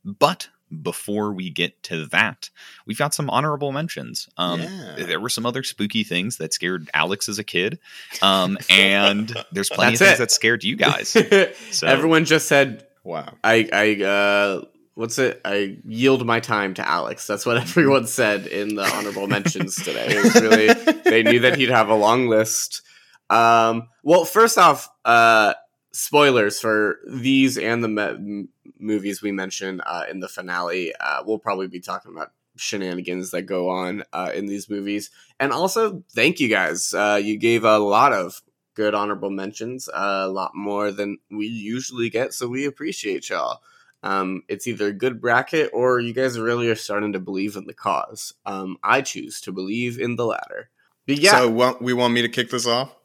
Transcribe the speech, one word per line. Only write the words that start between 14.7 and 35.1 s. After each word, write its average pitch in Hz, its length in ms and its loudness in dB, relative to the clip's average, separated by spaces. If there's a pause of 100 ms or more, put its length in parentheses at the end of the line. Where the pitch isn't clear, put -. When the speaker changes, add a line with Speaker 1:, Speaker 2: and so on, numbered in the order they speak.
Speaker 3:
what's 113 240 -6
it? 127 260 0
I 101 400 -2
yield 120 400 2
my 117 160 2
time 101 320 -2
to - 140 -8
Alex. 76 380 -2
That's 104 200 -6
what 120 120 2
<laughs> 117 40 2
everyone 135 460 4
said 107 400 0
in 104 280 -4
the 101 80 -4
honorable 101 440 -4
mentions 104 480 -2
today. - 340 -6
It - 160 2
was 233 160 6
really, 220 320 6
Speaker 2:
<laughs> 320 320 0
Speaker 3:
they 160 180 6
knew 117 180 6
that 127 160 6
he'd 131 120 2
have 110 180 6
a 110 80 6
long 113 320 4
list. 110 540 0 (480)
Um, 117 580 4 (160)
well, 165 220 6
first 220 320 4
off, 165 320 4 (160)
uh, 113 480 6 (400)
spoilers 127 680 2
for 107 480 0
these 135 500 2
and 117 260 -2
the 113 40 -2
me-, 107 160 -2
m-, 101 460 -8 (300)
movies 101 420 -4
we 104 100 -4
mentioned, 95 540 -8
uh, 85 240 -6
in 92 100 -10
the 92 80 -10
finale. 90 720 -6
Uh, 69 260 -4
we'll 107 140 -4
probably 95 280 -6
be 90 120 -14
talking 92 320 -12
about 80 200 -12 (260)
shenanigans 92 760 -8
that 92 120 -6
go 92 260 -4
on, 92 420 -4
uh, 90 220 -6
in 101 140 -6
these 101 220 -10
movies. 101 420 -6 (280)